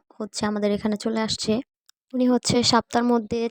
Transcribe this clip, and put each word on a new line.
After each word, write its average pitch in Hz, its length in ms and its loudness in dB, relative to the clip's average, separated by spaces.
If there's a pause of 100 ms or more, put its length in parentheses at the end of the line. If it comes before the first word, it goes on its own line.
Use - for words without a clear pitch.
(140)
হচ্ছে - 320 -12
আমাদের 208 260 0
এখানে 208 260 -2
চলে 226 240 -4
আসছে। 220 320 -2 (600)
উনি 254 140 2
হচ্ছে 247 360 2
সপ্তাহের 233 440 2
মধ্যে 233 320 0 (120)